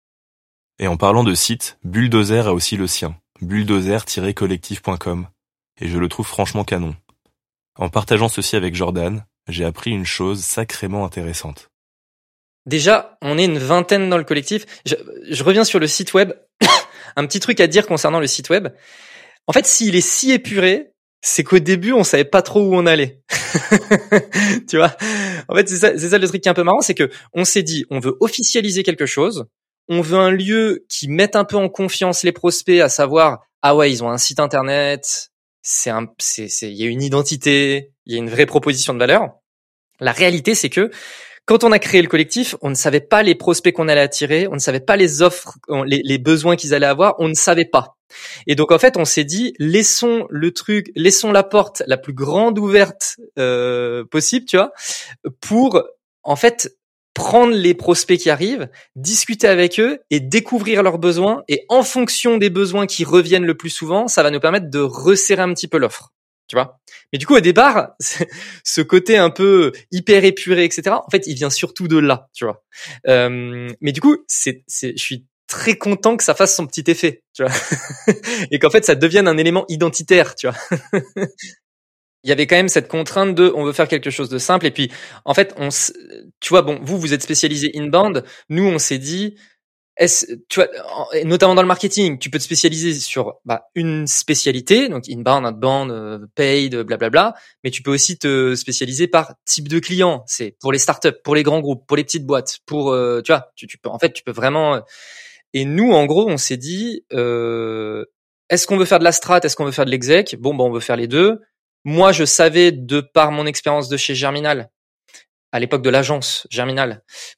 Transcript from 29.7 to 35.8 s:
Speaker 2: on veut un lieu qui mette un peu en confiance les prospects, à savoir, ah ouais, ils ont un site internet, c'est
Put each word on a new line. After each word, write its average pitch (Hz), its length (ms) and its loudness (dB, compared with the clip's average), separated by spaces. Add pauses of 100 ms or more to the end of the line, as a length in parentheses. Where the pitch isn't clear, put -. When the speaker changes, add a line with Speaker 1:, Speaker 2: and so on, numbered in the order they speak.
Speaker 2:
on 170 120 0
veut 170 180 0
un 185 140 4
lieu 208 560 0
qui - 200 -8
mette 202 280 0
un 202 80 2
peu 208 120 -4
en 190 120 0
confiance 185 560 -4
les 175 80 2
prospects, 175 480 2
à 151 80 4
savoir, 147 540 2 (200)
ah 143 140 4
ouais, 147 160 4
ils 117 100 -6
ont 117 80 -2
un 120 80 -4
site 135 220 -2
internet, 143 880 -4 (320)
c'est - 280 -4